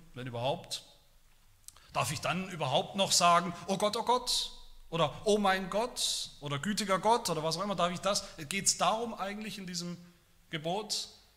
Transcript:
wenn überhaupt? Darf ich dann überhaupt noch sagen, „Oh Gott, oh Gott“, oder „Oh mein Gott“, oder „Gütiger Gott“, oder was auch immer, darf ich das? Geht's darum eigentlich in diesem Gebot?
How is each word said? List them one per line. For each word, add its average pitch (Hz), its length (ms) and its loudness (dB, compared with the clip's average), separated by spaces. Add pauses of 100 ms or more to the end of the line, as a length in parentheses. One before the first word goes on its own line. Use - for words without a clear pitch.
(140)
wenn 131 140 -10
überhaupt? 127 560 -4 (1080)
Darf 143 200 -2
ich - 80 -6
dann 180 300 -2
überhaupt 160 460 -2
noch 190 160 2
sagen, 175 400 6 (140)
„Oh 196 100 0
Gott, 208 200 2
oh 226 80 -2
Gott“, - 480 2 (380)
oder 160 340 0
„Oh 208 140 6
mein 190 320 2
Gott“, - 600 -2 (100)
oder 143 200 -4
„Gütiger 196 400 0
Gott“, 233 300 4
oder 156 120 0
was 160 140 0
auch 185 60 -4
immer, 202 120 -2
darf 175 180 2
ich 170 60 -6
das? - 260 0 (240)
Geht's 196 300 2
darum 220 340 2
eigentlich 202 460 -8
in 190 80 -12
diesem 175 300 -8 (540)
Gebot? 170 580 -4 (280)